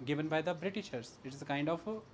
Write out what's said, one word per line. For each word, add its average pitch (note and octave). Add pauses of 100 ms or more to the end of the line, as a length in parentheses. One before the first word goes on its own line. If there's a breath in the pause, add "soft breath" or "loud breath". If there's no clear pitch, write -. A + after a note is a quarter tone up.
given D3
by D#3
the F3
Britishers, F3+ (140)
it C3
is C#3
a D#3
kind C#3+
of E3+ (260)